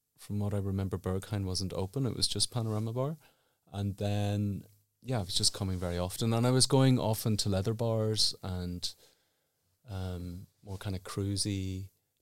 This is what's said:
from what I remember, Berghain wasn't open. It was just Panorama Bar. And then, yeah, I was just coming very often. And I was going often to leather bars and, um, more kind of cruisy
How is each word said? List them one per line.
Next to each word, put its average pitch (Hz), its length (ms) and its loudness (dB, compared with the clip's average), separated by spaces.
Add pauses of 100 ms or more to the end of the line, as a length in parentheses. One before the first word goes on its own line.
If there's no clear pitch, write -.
(180)
from - 220 -6
what 104 140 0
I 104 40 0
remember, 98 400 0
Berghain 95 460 -2
wasn't 92 300 -2
open. 98 320 -2
It 113 100 -2
was - 120 2
just - 240 0
Panorama 113 420 -2
Bar. 139 240 -2 (560)
And 101 240 -2
then, 101 640 0 (400)
yeah, 120 160 -2
I 95 40 -2
was 85 120 -4
just - 180 4
coming 95 260 -2
very 87 180 0
often. 95 360 0
And 117 140 4
I 127 40 6
was 127 140 6
going 131 340 6
often 107 380 2
to - 120 0
leather 95 240 2
bars 110 680 2
and, 90 520 -4 (960)
um, 92 580 -8 (160)
more 101 140 -10
kind 98 180 -6
of 92 80 -8
cruisy 98 880 -2 (320)